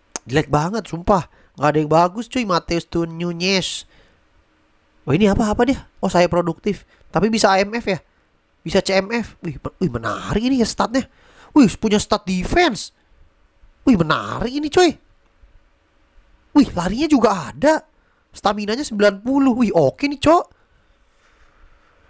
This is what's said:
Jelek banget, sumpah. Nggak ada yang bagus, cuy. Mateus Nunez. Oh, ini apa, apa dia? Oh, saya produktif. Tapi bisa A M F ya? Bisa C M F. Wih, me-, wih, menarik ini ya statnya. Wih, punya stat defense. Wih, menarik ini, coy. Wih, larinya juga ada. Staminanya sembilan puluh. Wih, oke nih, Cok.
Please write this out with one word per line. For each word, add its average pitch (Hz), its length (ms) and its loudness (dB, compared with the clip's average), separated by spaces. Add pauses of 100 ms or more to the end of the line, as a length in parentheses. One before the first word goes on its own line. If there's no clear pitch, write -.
(260)
Jelek 139 240 -2
banget, 170 400 -2
sumpah. 175 400 0 (320)
Nggak 147 80 2
ada 151 80 0
yang 156 160 0
bagus, 180 320 2
cuy. 254 160 -4
Mateus 170 480 -4
Nunez. 170 960 -4 (1200)
Oh, 135 80 0
ini 196 160 4
apa, 208 240 0
apa 233 80 0
dia? 247 240 -2 (160)
Oh, 196 80 -2
saya 175 160 2
produktif. 175 640 -4 (240)
Tapi 180 160 0
bisa 208 240 2
A 190 80 2
M 202 80 -4
F 226 160 -8
ya? 185 160 -4 (640)
Bisa 180 160 0
C 190 160 -2
M 196 160 -2
F. 233 320 -8
Wih, 139 160 -10
me-, - 160 -12
wih, 156 160 -2
menarik 113 480 -6
ini 262 160 0
ya 226 80 2
statnya. 220 400 -2 (480)
Wih, 247 240 8
punya 208 240 0
stat - 240 -2
defense. 196 640 0 (960)
Wih, 269 80 4
menarik 147 560 -2
ini, 294 240 -6
coy. 359 240 4 (1600)
Wih, - 160 2
larinya 208 320 -2
juga 208 480 2
ada. 285 320 2 (480)
Staminanya 208 480 -4
sembilan 202 400 0
puluh. 262 400 2
Wih, 208 80 2
oke 160 400 0
nih, 285 80 -8
Cok. 330 260 4 (1700)